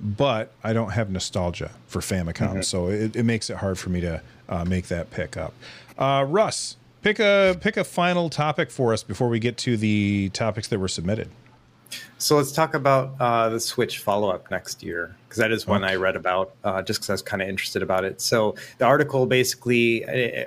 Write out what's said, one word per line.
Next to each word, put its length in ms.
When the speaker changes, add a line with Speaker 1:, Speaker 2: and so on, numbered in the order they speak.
Speaker 1:
but 520
I 100
don't 180
have 200
nostalgia 600
for 120
Famicom, 340
Speaker 2:
Mm-hmm. 100
Speaker 1:
so 260
it, 280
it 80
makes 260
it 60
hard 240
for 100
me 120
to, 200
uh, 160
make 240
that 220
pick 260
up. 180
Uh, 300
Russ, 480
pick 160
a, 400
pick 200
a 60
final 440
topic 420
for 220
us 100
before 280
we 80
get 180
to 220
the 520
topics 380
that 100
were 100
submitted. 420
Speaker 2:
So 180
let's 160
talk 220
about, 440
uh, 300
the 100
Switch 400
follow-up 520
next 320
year, 340
'cause 100
that 120
is 160
one 160
Speaker 1:
Okay. 120
Speaker 2:
I 20
read 180
about, 480
uh, 200
just 180
'cause 100
I 40
was 80
kinda 260
interested 340
about 220
it. 160
So 340
the 60
article 420
basically, 800
I, 400